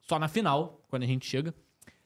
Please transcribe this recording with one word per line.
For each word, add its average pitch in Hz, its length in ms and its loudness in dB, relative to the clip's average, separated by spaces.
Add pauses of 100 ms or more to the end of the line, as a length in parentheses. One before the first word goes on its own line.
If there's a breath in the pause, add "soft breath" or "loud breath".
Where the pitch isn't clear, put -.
só - 160 0
na 156 100 2
final, 165 640 0
quando 127 140 -2
a - 20 0
gente 131 220 0
chega, 156 260 -2 (520 soft breath)